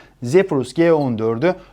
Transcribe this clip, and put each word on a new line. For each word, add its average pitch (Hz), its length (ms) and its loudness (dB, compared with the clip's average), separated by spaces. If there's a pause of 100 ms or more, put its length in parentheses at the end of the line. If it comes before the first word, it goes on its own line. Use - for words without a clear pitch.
(220)
Zephyrus 143 520 0
G 165 180 4
on 139 260 0
dördü 113 360 -2 (180)